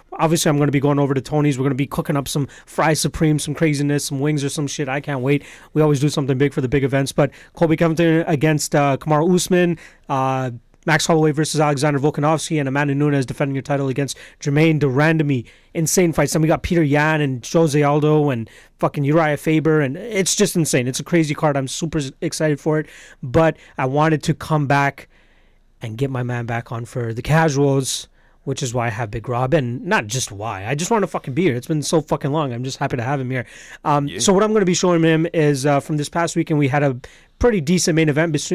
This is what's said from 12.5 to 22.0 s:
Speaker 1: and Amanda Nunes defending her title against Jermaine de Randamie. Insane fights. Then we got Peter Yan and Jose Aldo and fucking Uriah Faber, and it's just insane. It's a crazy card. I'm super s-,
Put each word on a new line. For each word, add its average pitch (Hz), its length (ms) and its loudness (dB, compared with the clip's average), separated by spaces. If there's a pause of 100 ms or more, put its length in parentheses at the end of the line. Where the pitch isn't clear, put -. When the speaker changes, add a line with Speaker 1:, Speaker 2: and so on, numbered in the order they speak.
Speaker 1:
and 139 80 -2
Amanda 143 260 0
Nunes 143 320 2
defending 139 300 -4
her 135 60 -4
title 139 260 -2
against 135 300 -4 (240)
Jermaine 151 380 2
de 143 80 2
Randamie. 143 580 2 (280)
Insane 165 400 2
fights. 147 200 0
Then 160 80 0
we 160 80 2
got 156 140 0
Peter 170 200 2
Yan 151 380 2
and 131 240 -4
Jose 156 360 2
Aldo 147 480 2
and 113 200 -4 (300)
fucking 151 260 -2
Uriah 151 320 2
Faber, 156 420 2
and 135 180 -2
it's 208 380 -4
just - 220 0
insane. 151 300 2
It's 131 120 -4
a 151 40 -8
crazy 160 300 0
card. 147 240 0
I'm 135 120 -2
super 165 300 -6
s-, 135 120 -6 (100)